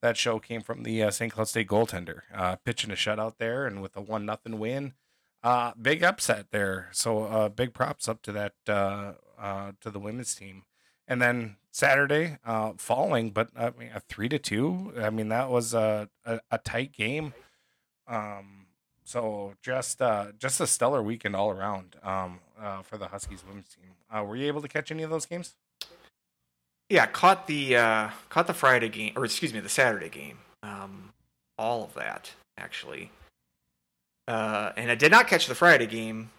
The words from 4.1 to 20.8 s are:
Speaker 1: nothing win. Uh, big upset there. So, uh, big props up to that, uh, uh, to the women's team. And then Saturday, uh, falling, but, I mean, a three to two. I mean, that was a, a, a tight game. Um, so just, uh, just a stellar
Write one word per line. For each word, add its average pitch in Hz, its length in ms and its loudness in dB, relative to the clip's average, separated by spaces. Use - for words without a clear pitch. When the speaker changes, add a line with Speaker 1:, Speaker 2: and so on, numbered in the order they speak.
Speaker 1:
nothing 110 340 -8
win. 131 340 -6
Uh, 120 380 2
big 156 220 2
upset 127 480 0
there. 98 420 -2
So, 110 320 0
uh, 107 240 0
big 117 240 -4
props - 340 -4
up 113 160 -6
to - 80 -8
that, 104 220 -6
uh, 101 460 0
uh, 98 440 -8
to 220 100 -10
the 101 80 -10
women's 110 360 -8
team. 95 280 -20
And 123 160 0
then 120 360 0
Saturday, 143 760 2
uh, 110 320 -2
falling, 123 540 0
but, 110 260 -2
I 117 200 -2
mean, 120 160 -16
a 107 60 -8
three 107 300 -4
to 143 100 0
two. 180 580 -2
I 107 120 0
mean, 110 180 -2
that 120 220 0
was 120 240 0
a, 107 360 2
a, 117 140 -4
a 117 100 0
tight 135 340 -4
game. 135 400 -4
Um, 101 540 -10
so 104 580 -6
just, 127 400 -2
uh, 104 380 2
just 131 200 -2
a 156 60 2
stellar 123 380 2